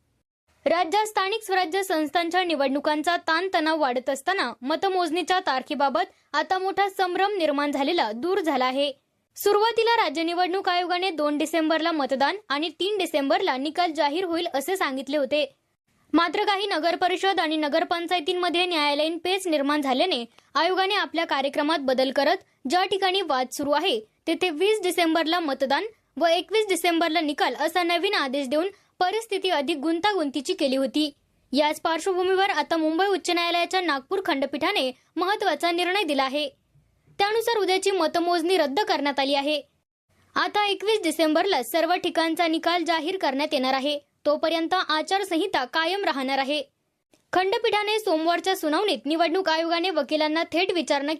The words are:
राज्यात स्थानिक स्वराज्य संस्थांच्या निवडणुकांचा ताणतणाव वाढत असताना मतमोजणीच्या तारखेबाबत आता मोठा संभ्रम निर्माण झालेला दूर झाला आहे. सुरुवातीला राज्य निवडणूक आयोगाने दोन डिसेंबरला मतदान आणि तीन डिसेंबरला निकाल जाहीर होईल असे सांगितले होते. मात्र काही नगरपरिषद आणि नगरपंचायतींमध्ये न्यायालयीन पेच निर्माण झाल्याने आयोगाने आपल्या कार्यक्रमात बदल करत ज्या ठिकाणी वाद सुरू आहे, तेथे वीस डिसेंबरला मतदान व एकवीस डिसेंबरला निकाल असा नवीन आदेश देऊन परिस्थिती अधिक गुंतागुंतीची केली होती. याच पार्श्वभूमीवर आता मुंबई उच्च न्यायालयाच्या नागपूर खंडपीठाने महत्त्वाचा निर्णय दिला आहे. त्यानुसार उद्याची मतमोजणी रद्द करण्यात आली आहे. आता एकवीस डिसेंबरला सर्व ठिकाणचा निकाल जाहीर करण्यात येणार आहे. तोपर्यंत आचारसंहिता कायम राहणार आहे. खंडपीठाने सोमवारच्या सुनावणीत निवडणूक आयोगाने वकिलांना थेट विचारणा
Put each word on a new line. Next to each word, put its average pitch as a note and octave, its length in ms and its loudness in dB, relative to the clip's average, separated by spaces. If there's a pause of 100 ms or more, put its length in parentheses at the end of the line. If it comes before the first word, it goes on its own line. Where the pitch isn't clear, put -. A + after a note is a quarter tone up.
(640)
राज्यात F4 400 2
स्थानिक G#4+ 380 -2
स्वराज्य F#4+ 400 0
संस्थांच्या E4+ 600 0
निवडणुकांचा D4+ 760 0
ताणतणाव E4 640 0
वाढत B3+ 280 0
असताना C#4 520 -2
मतमोजणीच्या F4 800 0
तारखेबाबत C#4+ 720 0 (220)
आता D#4 260 0
मोठा G4 300 0
संभ्रम F#4+ 480 0
निर्माण D4 340 0
झालेला C#4 400 0
दूर E4 280 -2
झाला C#4+ 260 0
आहे. C4+ 260 0 (440)
सुरुवातीला A4 680 2
राज्य E4 200 0
निवडणूक F4+ 460 0
आयोगाने F4+ 400 0
दोन D4 280 0
डिसेंबरला D#4+ 540 0
मतदान C#4+ 460 0 (120)
आणि D4+ 200 -2
तीन G4 280 -2
डिसेंबरला D#4+ 600 0
निकाल D#4 340 -2
जाहीर D4+ 340 0
होईल E4+ 280 -2
असे C#4 240 -2
सांगितले C#4 400 -2
होते. C#4+ 380 0 (580)
मात्र E4+ 300 2
काही G4+ 240 0
नगरपरिषद F4 720 0
आणि D#4 180 0
नगरपंचायतींमध्ये E4+ 1080 0
न्यायालयीन D#4 520 0
पेच F#4 300 -2
निर्माण D4 340 0
झाल्याने C4+ 440 0 (300)
आयोगाने F#4 400 2
आपल्या E4 300 -2
कार्यक्रमात D4 540 0
बदल C4 320 2
करत C#4+ 260 2 (320)
ज्या F4+ 140 2
ठिकाणी G4 380 2
वाद C4 300 0
सुरू C#4+ 200 -4
आहे, D4 280 2 (280)
तेथे E4+ 220 0
वीस F#4+ 340 2
डिसेंबरला E4 560 2
मतदान C#4 460 0 (320)
व D4+ 80 2
एकवीस F4+ 440 2
डिसेंबरला E4+ 500 2
निकाल C#4+ 360 0
असा D#4+ 280 0
नवीन F4 300 0
आदेश C#4 340 -2
देऊन D#4 200 0 (320)
परिस्थिती F#4+ 500 0
अधिक D4 280 0
गुंतागुंतीची E4 760 0
केली C#4 220 0
होती. C#4+ 360 0 (420)
याच D4+ 280 0
पार्श्वभूमीवर F#4 680 0
आता - 280 0
मुंबई D#4+ 280 2
उच्च F#4+ 240 0
न्यायालयाच्या F4 520 0
नागपूर E4 440 -2
खंडपीठाने C#4+ 680 0 (240)
महत्त्वाचा F4 560 0
निर्णय F4+ 320 0
दिला C#4 200 0
आहे. C#4 260 -4 (720)
त्यानुसार A4+ 380 0
उद्याची F#4+ 340 0
मतमोजणी F4 640 0
रद्द C#4+ 220 0
करण्यात D4 400 0
आली C4+ 140 0
आहे. C#4+ 280 -2 (760)
आता F#4 300 0
एकवीस G4+ 380 0
डिसेंबरला D#4+ 600 2
सर्व E4 320 0
ठिकाणचा E4 520 0
निकाल E4 360 0
जाहीर E4 340 -2
करण्यात D4+ 360 -2
येणार C4 200 0
आहे. C#4+ 260 -2 (260)
तोपर्यंत D#4+ 480 0
आचारसंहिता E4+ 920 0
कायम E4+ 380 -2
राहणार C#4 340 0
आहे. C#4 240 0 (720)
खंडपीठाने G#4+ 680 0
सोमवारच्या F4 560 0
सुनावणीत D#4+ 500 0
निवडणूक E4 440 0
आयोगाने E4 400 0
वकिलांना D4+ 640 0
थेट F#4+ 200 0
विचारणा D4 480 0